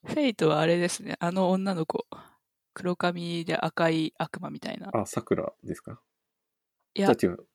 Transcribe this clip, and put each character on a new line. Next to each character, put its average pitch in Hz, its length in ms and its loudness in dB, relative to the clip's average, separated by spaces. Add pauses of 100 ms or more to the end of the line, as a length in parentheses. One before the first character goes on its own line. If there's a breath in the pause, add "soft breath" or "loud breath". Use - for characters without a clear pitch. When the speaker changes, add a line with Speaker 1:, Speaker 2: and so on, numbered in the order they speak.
Speaker 1:
フ - 100 -6
ェ 294 140 4
イ 220 60 0
ト 160 140 2
は 151 120 4
あ 160 60 4
れ 170 120 4
で 175 100 2
す - 140 -6
ね。 - 180 -8
あ 170 100 0
の 185 200 2
女 190 240 0
の 160 120 -2
子。 - 200 -4 (680 loud breath)
黒 180 220 -2
髪 170 480 -2
で 165 120 -2
赤 165 340 2
い 160 260 0
悪 - 240 -6
魔 147 100 -8
み 147 100 -10
た - 120 -8
い - 60 -10
な。 196 140 -12
Speaker 2:
あ、 107 140 0
桜 - 460 -2 (100)
で 95 120 -8
す - 60 -12
か？ - 200 -16 (920)
Speaker 1:
い 208 60 -2
や。 196 140 6
Speaker 2:
じ - 120 2
ゃ 87 40 4
あ - 20 -6
違 123 40 -8
う。 - 180 -18